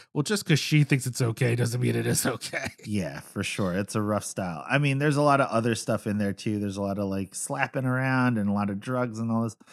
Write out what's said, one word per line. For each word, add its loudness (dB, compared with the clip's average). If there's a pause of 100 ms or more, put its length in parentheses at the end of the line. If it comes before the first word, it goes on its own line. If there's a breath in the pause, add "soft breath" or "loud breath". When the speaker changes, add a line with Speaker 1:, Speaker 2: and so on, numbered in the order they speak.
(140 loud breath)
Speaker 1:
"Well, 2
just -2
'cause 6
she 4
thinks 2
it's -4
okay 2
doesn't 0
mean 2
it 0
is 2
okay." -4
<laughs> -16
Speaker 2:
Yeah, -2
for -6
sure. -2
It's -2
a 0
rough 0
style. -6
I 2
mean, 2
there's 2
a 2
lot 6
of 0
other 2
stuff -2
in 0
there, 0
too. -4
There's -4
a -4
lot -2
of, -2
like, -4
slapping -4
around 2
and 0
a 2
lot 0
of -4
drugs -2
and -2
all 2
this, -4 (160 loud breath)